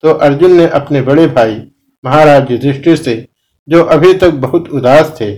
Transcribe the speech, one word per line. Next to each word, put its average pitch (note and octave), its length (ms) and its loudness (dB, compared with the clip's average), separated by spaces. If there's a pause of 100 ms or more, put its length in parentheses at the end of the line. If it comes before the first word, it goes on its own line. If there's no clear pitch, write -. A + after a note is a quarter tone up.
तो D#3 80 2
अर्जुन D3 420 2
ने E3+ 160 4
अपने C#3+ 340 -4
बड़े D3 260 2
भाई A2+ 340 -2 (420)
महाराज C#3 480 2
युधिष्ठिर C#3 440 -2
से, C3 300 -6 (420)
जो E3 160 2
अभी E3 300 2
तक F#3 220 0
बहुत C3+ 340 -4
उदास D3+ 420 0
थे G#2 260 -8